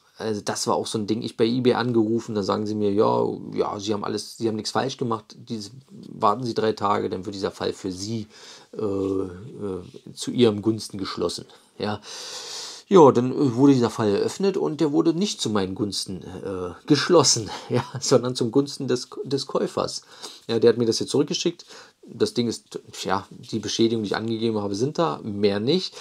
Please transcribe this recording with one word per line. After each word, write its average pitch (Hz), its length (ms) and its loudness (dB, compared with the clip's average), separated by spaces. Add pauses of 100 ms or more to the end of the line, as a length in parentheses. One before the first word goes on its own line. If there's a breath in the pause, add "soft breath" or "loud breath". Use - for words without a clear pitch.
(200)
also 104 220 -4
das - 260 -4
war 104 80 4
auch 78 100 0
so - 120 -4
ein 104 100 -2
Ding, 113 140 0
ich 120 160 -8
bei 117 80 4
eBay 120 300 4
angerufen, 113 600 2
da 101 80 0
sagen 101 220 0
sie 107 100 -4
mir, 104 160 2
ja, 117 340 4 (280)
ja, 104 260 -2
sie 104 140 -4
haben 101 100 -4
alles, 107 340 -6
sie 113 120 -2
haben 107 80 -2
nichts 107 140 -6
falsch 123 260 -2
gemacht, 113 400 -4
diese, 113 340 -10 (180)
warten 113 540 -2
Sie 113 100 -2
drei 110 200 2
Tage, 104 360 0
dann 95 160 -6
wird 101 100 -8
dieser 95 160 -2
Fall 98 200 -2
für 98 200 -8
Sie, 104 360 -6 (460 loud breath)
äh, - 80 -8
äh, 95 1000 -4 (320)
zu - 180 -8
Ihrem 113 300 4
Gunsten 107 360 -2
geschlossen, - 480 -6 (320 soft breath)
ja. 104 240 -6 (920 loud breath)
Ja, 156 200 12
dann, 123 200 2
äh, 127 240 2
wurde 139 180 8
dieser 117 180 4
Fall 110 180 0
eröffnet 139 480 0
und 151 240 -2
der 151 100 2
wurde 160 220 4
nicht 196 260 -2
zu 110 120 -2
meinen 95 240 0
Gunsten, 98 480 -6
äh, 92 480 -8 (160)
geschlossen, 135 720 4
<laughs> - 100 -14
ja, 127 140 0 (160)
sondern 127 360 2
zum 120 160 0
Gunsten 139 360 0
des, 123 220 -2 (140)
des 135 220 -4
Käufers. - 560 -4 (460 loud breath)
Ja, 113 100 0
der 117 140 8
hat 117 80 -2
mir 117 80 2
das 110 100 0
jetzt 104 140 -4
zurückgeschickt. 170 540 -2 (380 loud breath)
Das 110 300 -2
Ding 120 140 0
ist, - 320 -8 (240)
ja, 98 260 -2
die - 300 -8
Beschädigungen, 113 460 0
die - 20 -4
ich - 80 -2
angegeben 110 440 -2
habe, 101 140 -2
sind 131 240 -2
da, 156 240 -2
mehr 101 380 0
nicht. 151 420 0